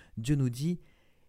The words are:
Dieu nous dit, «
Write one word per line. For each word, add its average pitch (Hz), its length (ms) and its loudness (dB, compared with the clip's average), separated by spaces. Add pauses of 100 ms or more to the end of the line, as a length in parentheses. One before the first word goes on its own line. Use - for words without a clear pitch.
(180)
Dieu 123 180 2
nous 131 140 2
dit, « 151 320 -2 (480)